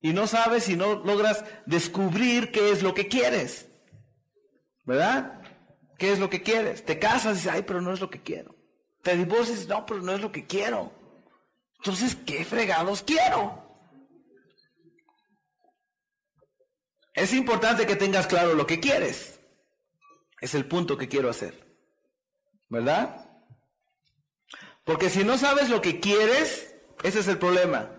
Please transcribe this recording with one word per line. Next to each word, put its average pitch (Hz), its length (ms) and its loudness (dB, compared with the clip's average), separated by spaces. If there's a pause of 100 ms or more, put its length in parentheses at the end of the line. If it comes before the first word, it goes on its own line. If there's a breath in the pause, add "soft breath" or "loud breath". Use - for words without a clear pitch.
Y 160 120 0
no 208 140 2
sabes 226 420 2
y 170 60 2
no 202 280 0
logras 208 420 2 (200 loud breath)
descubrir 202 840 0
qué 208 200 4
es 185 120 2
lo 185 100 2
que 196 140 -2
quieres, 220 600 0 (1120)
¿verdad? 190 580 0 (560)
¿Qué 190 140 0
es 196 80 2
lo 196 100 0
que 185 140 -4
quieres? 220 420 -2
Te 156 140 -2
casas 220 340 2
y - 40 0
dices, 175 140 -2
"Ay, 175 140 -2
pero 180 160 -4
no 180 120 -4
es 185 80 -6
lo 185 80 -6
que - 120 -16
quiero". - 340 -12 (460)
Te 180 160 2
divorcias, 208 500 0
"No, 208 180 -4
pero 208 160 -8
no 180 120 -4
es 202 80 -4
lo 208 100 -8
que - 140 -12
quiero". 202 460 -4 (840)
Entonces, 202 380 -2
¿qué 156 300 -8
fregados 196 580 -2
quiero? 302 580 2 (3500)
Es 190 200 0
importante 226 520 2
que 202 100 0
tengas 190 300 2
claro 175 300 4
lo 147 100 2
que 170 140 -2
quieres. - 600 -2 (1000)
Es 127 140 -6
el 135 100 -2
punto 160 320 -2
que 135 100 -8
quiero 131 220 0
hacer, - 480 -10 (920)
¿verdad? 139 600 -2 (1500 loud breath)
Porque 165 260 0
si 190 140 2
no 240 140 2
sabes 277 320 4
lo 233 120 2
que - 180 -2
quieres, 214 760 2 (280)
ese 196 160 0
es 190 80 0
el 196 100 0
problema. 180 600 2